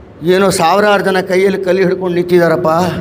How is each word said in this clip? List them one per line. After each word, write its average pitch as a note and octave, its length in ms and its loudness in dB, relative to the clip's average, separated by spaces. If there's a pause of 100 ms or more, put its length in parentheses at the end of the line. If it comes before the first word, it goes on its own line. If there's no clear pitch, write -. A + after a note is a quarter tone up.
(280)
ಏನೋ F#3 220 2
ಸಾವಿರಾರು F#3+ 540 2
ಜನ F#3 160 0
ಕೈಯಲ್ಲಿ F#3+ 440 -2
ಕಲ್ಲು F#3 180 0
ಹಿಡ್ಕೊಂಡು F#3 320 -2
ನಿಂತಿದ್ದಾರಪ್ಪ, E3+ 540 0 (320)